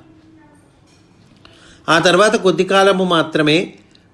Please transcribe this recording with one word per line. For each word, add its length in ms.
ఆ 100
తర్వాత 360
కొద్ది 280
కాలము 400
మాత్రమే 720